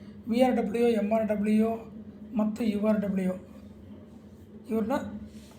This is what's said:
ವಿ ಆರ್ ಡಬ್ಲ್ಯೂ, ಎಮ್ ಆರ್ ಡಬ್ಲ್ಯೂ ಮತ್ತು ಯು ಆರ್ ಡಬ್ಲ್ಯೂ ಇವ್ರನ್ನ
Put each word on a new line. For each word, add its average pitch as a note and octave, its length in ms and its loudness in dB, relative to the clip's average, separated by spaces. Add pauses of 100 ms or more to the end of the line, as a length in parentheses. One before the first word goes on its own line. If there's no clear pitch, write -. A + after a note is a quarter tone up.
(280)
ವಿ A#3 140 4
ಆರ್ B3 140 6
ಡಬ್ಲ್ಯೂ, A#3 320 2
ಎಮ್ G#3 240 2
ಆರ್ A3 160 2
ಡಬ್ಲ್ಯೂ G#3+ 400 2 (680)
ಮತ್ತು G#3+ 260 0
ಯು G#3 240 0
ಆರ್ G#3 140 4
ಡಬ್ಲ್ಯೂ F#3 320 0 (1400)
ಇವ್ರನ್ನ A3 240 0 (640)